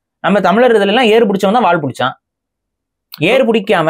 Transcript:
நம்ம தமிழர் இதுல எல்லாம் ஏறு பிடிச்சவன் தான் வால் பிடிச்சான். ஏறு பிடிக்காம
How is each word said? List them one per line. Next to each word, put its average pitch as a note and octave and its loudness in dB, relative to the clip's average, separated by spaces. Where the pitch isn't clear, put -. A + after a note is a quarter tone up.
நம்ம F#3+ 0
தமிழர் A3 2
இதுல G3 0
எல்லாம் A#3 0
ஏறு A#3 2
பிடிச்சவன் G3 -2
தான் G3 0
வால் F3 0
பிடிச்சான். C3 -6
ஏறு A#3+ 0
பிடிக்காம G3+ -2